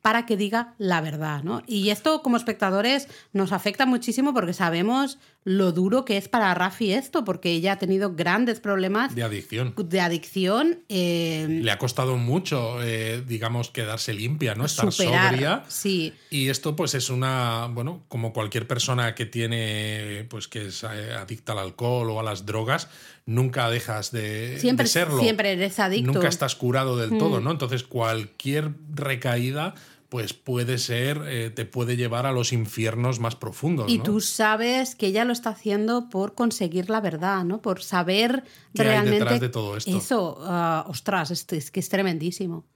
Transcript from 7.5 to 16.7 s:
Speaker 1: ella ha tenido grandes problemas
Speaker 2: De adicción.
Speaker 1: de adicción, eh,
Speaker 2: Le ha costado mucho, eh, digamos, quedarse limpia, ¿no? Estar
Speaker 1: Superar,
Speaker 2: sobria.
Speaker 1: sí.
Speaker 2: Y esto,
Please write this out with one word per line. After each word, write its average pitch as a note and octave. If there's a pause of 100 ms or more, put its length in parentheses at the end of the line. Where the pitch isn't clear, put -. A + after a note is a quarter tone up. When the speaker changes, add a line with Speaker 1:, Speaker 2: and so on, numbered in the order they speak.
Speaker 1:
ella E3+
ha G3
tenido F#3+
grandes G#3
problemas G3
Speaker 2:
De A#2
adicción. A2
Speaker 1:
de F#3
adicción, F#3+ (100)
eh, E3+ (160)
Speaker 2:
Le A2+
ha G2+
costado B2+
mucho, B2
eh, A2+
digamos, A#2
quedarse A2
limpia, A#2+
¿no? A#2+
Estar C#3+
Speaker 1:
Superar, F#3
Speaker 2:
sobria. D3+
Speaker 1:
sí. F3 (160)
Speaker 2:
Y C3+
esto, D3+